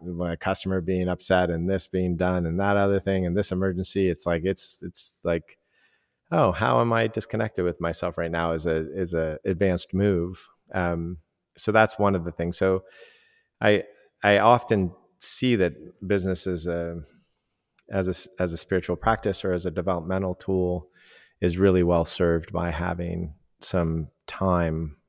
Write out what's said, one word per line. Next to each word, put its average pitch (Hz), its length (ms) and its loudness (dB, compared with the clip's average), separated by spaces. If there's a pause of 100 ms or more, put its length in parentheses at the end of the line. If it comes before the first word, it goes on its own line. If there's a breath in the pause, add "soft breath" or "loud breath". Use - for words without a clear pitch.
(220)
a 85 160 -2
customer 95 440 -2
being 92 260 0
upset 90 420 2
and 85 200 -2
this 95 180 -2
being 90 300 0
done 90 280 0
and 85 140 -2
that 101 180 2
other 101 220 2
thing 95 260 0
and 87 100 0
this 101 160 0
emergency. 95 580 0
It's - 180 -2
like, 85 180 0
it's, - 380 -4
it's - 400 -10
like, 85 340 -4 (720)
"Oh, 151 200 4
how 120 300 2
am 117 120 2
I 113 140 2
disconnected 110 580 -4
with 87 160 -2
myself 85 380 -4
right 85 100 -2
now?" 85 220 0
is 82 160 -2
a, 80 180 0 (100)
is 90 200 -4
a 80 300 -2
advanced 92 500 0
move. 92 520 0 (280)
Um, 87 420 -2 (400)
so - 140 -4
that's 110 260 4
one 101 160 2
of 87 120 0
the 85 60 -8
things. 85 260 -4
So 92 260 2 (800 soft breath)
I, 107 240 4 (380 soft breath)
I 101 160 6
often 104 540 4 (240)
see - 380 0
that 87 500 -2
business 92 420 0
is 87 200 -4
a, 85 320 -4 (880 soft breath)
as 95 180 0
a 92 40 -2
s-, - 160 -6 (120)
as 90 140 -2
a 82 40 -6
spiritual 90 400 -2
practice - 480 -2
or 92 80 0
as 87 120 -2
a 87 60 -4
developmental 90 640 -2
tool 90 540 -2 (500 soft breath)
is 87 180 0
really 92 260 6
well 85 220 4
served 85 460 0
by 87 200 -2
having 87 640 -6 (260)
some 82 460 0 (200)
time. 82 680 0 (120)